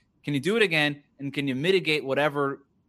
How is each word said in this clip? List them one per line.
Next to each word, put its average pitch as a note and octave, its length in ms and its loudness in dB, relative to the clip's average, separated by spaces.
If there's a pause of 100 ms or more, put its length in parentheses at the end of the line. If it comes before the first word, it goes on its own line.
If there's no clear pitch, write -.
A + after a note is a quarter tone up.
(240)
Can D3 100 -4
you C3+ 60 0
do F#3 160 0
it A3+ 60 4
again? D3+ 400 0 (160)
And C#3 140 -8
can C#3+ 140 -2
you C3 80 0
mitigate D#3 500 0
whatever C#3 580 0 (260)